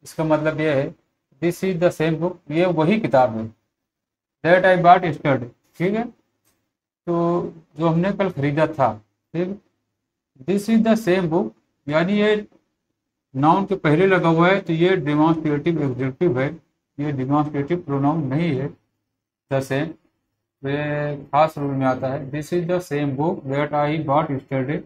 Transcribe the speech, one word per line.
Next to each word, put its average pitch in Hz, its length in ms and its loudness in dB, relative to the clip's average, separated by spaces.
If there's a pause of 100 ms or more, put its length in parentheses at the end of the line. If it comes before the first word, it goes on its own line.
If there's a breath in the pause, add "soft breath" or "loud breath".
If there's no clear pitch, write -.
इसका 156 220 -8
मतलब 156 360 0
यह 156 160 0
है, 151 180 -2 (500)
"This 170 200 -2
is 185 180 -2
the 170 180 2
same 156 180 0
book", 175 180 -4 (140)
ये 170 160 2
वही 170 340 2
किताब 127 360 2
है, 110 180 -8 (920)
"that 180 180 4
I 185 180 4
bought 180 220 8
yesterday", 139 760 -4
ठीक 185 160 0
है, 226 100 -4 (1000)
तो 170 360 0 (360)
जो 165 100 2
हमने 175 240 2
कल 196 180 -2
ख़रीदा 147 360 0
था, 123 360 -2 (320)
ठीक। 185 260 -6 (840)
"This 196 280 -2
is 226 140 4
the 220 120 4 (120)
same 180 200 2
book", 175 220 0 (380)
यानी 170 240 0
ये 208 340 2 (880)
noun 165 280 2
के 190 100 -2
पहले 160 320 2
लगा 180 220 2
हुआ 165 200 4
है, 196 120 2
तो 175 120 -4
ये 180 240 2
demonstrative 151 840 0
adjective 131 580 -2
है, - 280 -6 (320)
ये 147 120 -4
demonstrative 143 680 -2
pronoun 143 460 -2
नहीं 147 300 -2
है। 85 140 -6 (840)
the 135 100 0
same, 135 260 -2 (760)
ये 147 520 -4
खास 151 420 0
रूल 143 120 -4
में 135 160 0
आता 131 220 -2
है। 143 220 -6
"This 147 220 -8
is 175 140 -2
the 175 260 -4
same 143 240 -2
book 160 300 -2
that 143 260 -4
I 147 340 0
bought 143 240 0
yesterday।" 135 560 -4